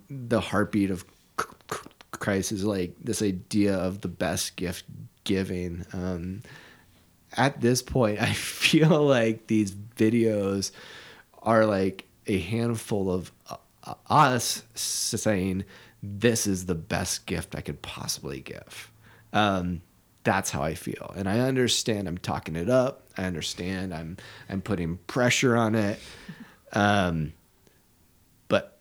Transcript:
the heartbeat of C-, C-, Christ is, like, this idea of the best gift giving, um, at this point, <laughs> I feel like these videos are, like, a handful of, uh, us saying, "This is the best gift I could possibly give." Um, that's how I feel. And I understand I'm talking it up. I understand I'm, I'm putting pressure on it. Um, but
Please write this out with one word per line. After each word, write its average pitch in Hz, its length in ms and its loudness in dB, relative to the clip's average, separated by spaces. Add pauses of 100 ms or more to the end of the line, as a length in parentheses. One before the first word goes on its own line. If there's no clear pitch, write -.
the 120 300 -2
heartbeat 98 520 0
of 90 140 -6 (340)
C-, - 60 -4 (260)
C-, - 80 -6 (320)
Christ 98 400 -2
is, 98 120 -4
like, 98 400 -2
this 110 180 -2
idea 101 540 0
of 92 260 -2
the 98 60 -4
best 87 480 -4
gift 87 300 -6 (400)
giving, 90 680 -2
um, 92 480 -6 (920)
at 131 260 2
this 123 200 4
point, 107 380 0
<laughs> - 20 -4
I 107 120 2
feel 156 680 4
like 117 440 4
these 107 240 2
videos 104 1000 2 (720)
are, 110 220 6
like, 95 400 0 (220)
a 98 120 2
handful 107 720 -2
of, 90 200 -2 (180)
uh, - 80 -12 (500)
us 127 560 4 (120)
saying, 95 880 -2 (400)
"This 107 420 0
is 92 220 -2
the 90 80 0
best 90 500 -4
gift - 300 -6
I - 60 -6
could 73 200 -10
possibly - 580 -10
give." - 520 -16 (420)
Um, 92 480 2 (420)
that's 95 280 0
how 71 100 -4
I 80 140 -2
feel. - 400 -10
And 95 140 -4
I 107 100 2
understand 123 680 0
I'm 87 100 -4
talking - 380 -6
it 85 140 -2
up. 127 380 2 (100)
I 95 60 -4
understand 92 720 -6
I'm, 82 240 -10 (320)
I'm 95 120 -4
putting 87 360 -2 (100)
pressure 123 480 4
on 113 200 4
it. 104 240 0 (720)
Um, 92 600 4 (1120)
but - 340 0